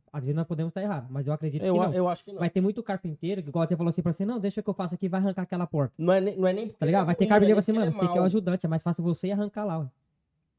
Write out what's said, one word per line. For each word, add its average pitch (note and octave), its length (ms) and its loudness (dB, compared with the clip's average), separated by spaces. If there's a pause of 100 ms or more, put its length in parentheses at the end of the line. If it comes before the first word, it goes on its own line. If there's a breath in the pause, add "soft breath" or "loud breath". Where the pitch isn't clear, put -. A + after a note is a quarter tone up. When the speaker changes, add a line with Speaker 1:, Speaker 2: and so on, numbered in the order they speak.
(140)
Speaker 1:
Às D3 100 -6
vezes C#3+ 120 -2
nós D#3+ 120 0
podemos D#3+ 240 -4
tá F#3+ 120 -6
errado, D#3 260 -4
mas C3 180 -6
eu D3 60 0
acredito D#3 320 -4
Speaker 2:
Eu F#3+ 80 4
Speaker 1:
que - 80 4
Speaker 2:
a-, G#3 60 2
Speaker 1:
não. D3+ 80 0
Speaker 2:
eu F3+ 120 2
acho F3 160 -4
que G3+ 80 -18
não. G3 80 -12
Speaker 1:
Vai E3+ 120 0
ter F#3+ 100 0
muito G#3 220 0
carpinteiro F#3 600 -6
que, C#3+ 60 -10
igual D#3+ 180 0
você F3 80 0
falou E3+ 140 0
assim D#3+ 140 -2
pra E3+ 100 0
você, F#3+ 100 -4
"Não, A#3 160 -2
deixa G3+ 220 -2
que G#3 80 -4
eu G3 60 -2
faço F3+ 180 -6
aqui, F3+ 160 -4
vai F#3 100 0
arrancar F#3+ 220 0
aquela F3+ 240 -2
porta." C#3+ 320 -2
Speaker 2:
Não E3+ 160 4
é F#3+ 80 6
nem, G3 160 -2
não F#3 100 2
é F#3 60 2
nem G#3+ 140 -4
porque - 120 -14
Speaker 1:
Tá D3+ 60 0
ligado? F3+ 160 4
Speaker 2:
ele - 20 0
é - 40 0
Speaker 1:
Vai F3 80 2
ter - 100 2
Speaker 2:
ruim, A3 40 0
Speaker 1:
carpinteiro G#3 260 8
Speaker 2:
não - 20 6
é - 20 4
Speaker 1:
assim, G#3+ 120 0
Speaker 2:
nem A3 100 2
Speaker 1:
"Mano, E3+ 100 2
Speaker 2:
porque F#3 140 0
ele - 20 2
é - 0 -
Speaker 1:
você F3 60 0
que F3+ 40 2
é - 40 4
o - 20 4
Speaker 2:
mau. F3+ 40 4
Speaker 1:
ajudante, F#3 400 0
é - 20 -2
mais D#3+ 140 -2
fácil E3+ 200 -2
você F3 280 -2
arrancar G#3 340 -4
lá, E3 140 -4
ó." D3 60 -6 (720)